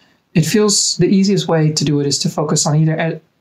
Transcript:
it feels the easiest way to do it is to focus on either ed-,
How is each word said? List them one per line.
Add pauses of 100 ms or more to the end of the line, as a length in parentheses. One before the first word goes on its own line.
(320)
it
feels
the
easiest
way
to
do
it
is
to
focus
on
either
ed-, (200)